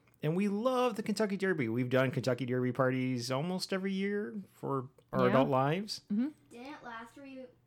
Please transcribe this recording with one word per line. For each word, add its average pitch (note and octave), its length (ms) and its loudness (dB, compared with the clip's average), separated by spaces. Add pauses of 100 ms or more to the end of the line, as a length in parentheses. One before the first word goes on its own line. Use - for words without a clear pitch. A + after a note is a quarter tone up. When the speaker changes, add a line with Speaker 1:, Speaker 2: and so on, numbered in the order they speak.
(220)
Speaker 1:
and D#3 140 0
we G3+ 120 2
love B3 480 0
the A3+ 60 -4
Kentucky G#3 360 0
Derby. E3+ 300 0
We've B2 220 0
done C3 200 4
Kentucky B2+ 360 0
Derby B2 260 0
parties B2+ 580 0
almost F3 420 -2
every F#3+ 200 -2
year G3+ 420 -4 (180)
for C3+ 360 -4 (240)
our C3 120 4
Speaker 2:
Yeah. B2 60 6
Speaker 1:
adult C3 180 6
lives. D3 540 0 (100)
Speaker 2:
Mm-hmm. A#3+ 160 0 (220)
Speaker 3:
Didn't C4 340 -16
last A#3 320 -14
re-, C4+ 300 -14 (200)